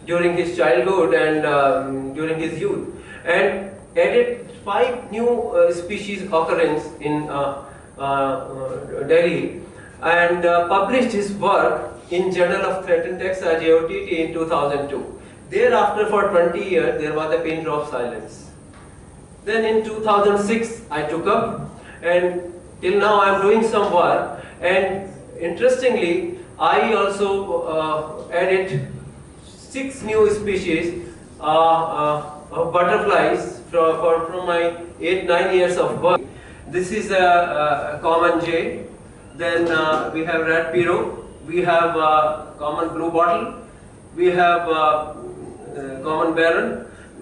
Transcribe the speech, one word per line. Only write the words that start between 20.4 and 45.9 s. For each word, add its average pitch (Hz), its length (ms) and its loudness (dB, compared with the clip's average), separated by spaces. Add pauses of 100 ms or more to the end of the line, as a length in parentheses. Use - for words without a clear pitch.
I 151 120 -4
took 160 240 -4
up, 202 440 -2 (320)
and 175 500 0 (300)
till 190 160 2
now 202 220 4
I 196 140 4
am 190 60 0
doing 214 220 4
some 208 300 2
work. 156 520 0 (160)
And 190 500 0 (300)
interestingly, 196 1000 0 (200)
I 196 340 2
also, 196 720 0
uh, 156 680 -4
added 185 560 0 (600)
six - 560 -12
new 214 280 4
species, 175 800 -2 (320)
uh, - 40 -12
uh, 156 840 2 (220)
of 165 200 -2
butterflies - 880 0 (100)
from, 160 260 2
for, 165 300 2
from 180 200 -8
my 170 300 0 (240)
eight, 170 260 -2
nine 180 300 2
years 180 220 2
of - 240 -2
work. - 180 4 (480)
This 180 240 -4
is 208 180 -4
a, 175 840 2
a - 60 -10
common 165 420 2
jay. 165 400 -2 (520)
Then, 170 320 0
uh, 156 440 0
we 160 140 -4
have 165 200 -2
red 165 260 0
pierrot. 175 500 0 (240)
We 170 140 -2
have, 170 340 2
uh, 156 520 2 (120)
common 160 360 -4
blue 165 160 -4
bottle. - 560 0 (500)
We 175 140 2
have, 175 360 4
uh, 165 60 0
uh, 151 1300 -4